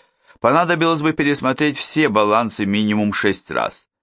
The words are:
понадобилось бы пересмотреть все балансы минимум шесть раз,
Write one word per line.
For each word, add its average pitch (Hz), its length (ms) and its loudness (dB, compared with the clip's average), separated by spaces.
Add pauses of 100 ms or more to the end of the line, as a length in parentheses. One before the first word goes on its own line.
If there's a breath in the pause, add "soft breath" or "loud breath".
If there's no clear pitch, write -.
(400 soft breath)
понадобилось 160 600 2
бы 156 120 0
пересмотреть 143 680 -2
все - 300 0
балансы 107 580 2
минимум 104 460 0
шесть - 380 -2
раз, - 380 -6 (140)